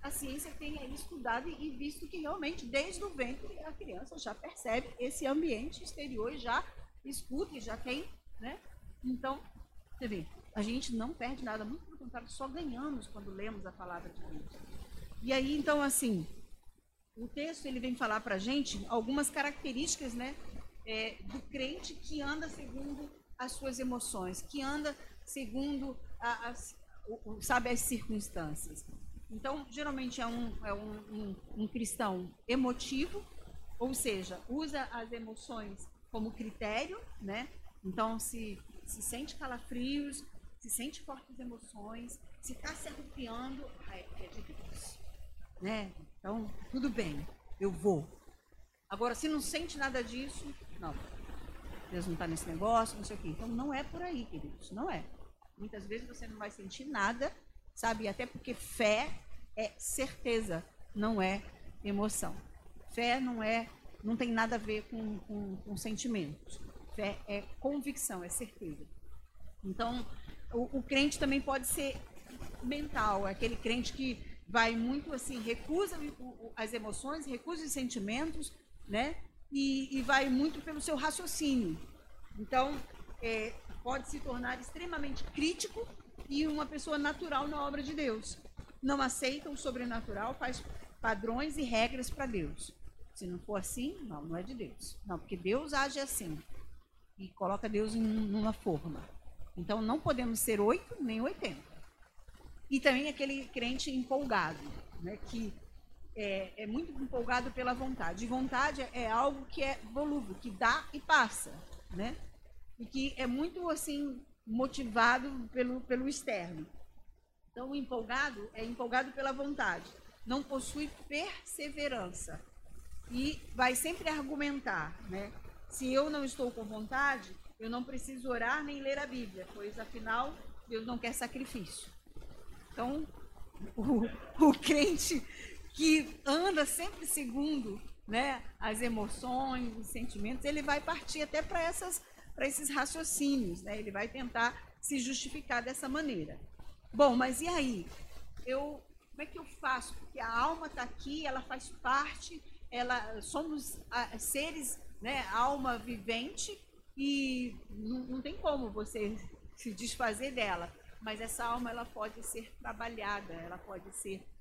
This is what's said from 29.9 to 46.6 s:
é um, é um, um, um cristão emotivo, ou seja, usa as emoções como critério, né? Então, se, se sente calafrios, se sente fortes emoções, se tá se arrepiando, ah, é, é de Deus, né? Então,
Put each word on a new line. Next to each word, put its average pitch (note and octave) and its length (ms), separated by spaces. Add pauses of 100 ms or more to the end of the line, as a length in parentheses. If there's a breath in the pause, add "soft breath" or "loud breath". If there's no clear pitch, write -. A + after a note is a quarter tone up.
é A#3 60
um, A#3 380
é G#3 80
um, G#3 240 (140)
um, G#3 260 (200)
um G#3+ 120
cristão G3 640 (140)
emotivo, C4 760 (540)
ou B3+ 140
seja, F#3+ 560
usa C#4+ 440
as A#3 180
emoções A3 800 (240)
como A3 200
critério, A#3 680 (200)
né? A3 280 (360)
Então, A3 340
se, A3 440 (240)
se A3 160
sente C4 320
calafrios, C4+ 880 (360)
se A3+ 100
sente C#4 320
fortes C4 380
emoções, A#3 800 (200)
se - 140
tá - 220
se - 100
arrepiando, C4 800 (240)
ah, F#3+ 80
é, F3+ 100 (140)
é F#3 80
de - 140
Deus, - 560 (600)
né? G3 320 (280)
Então, G#3+ 280 (220)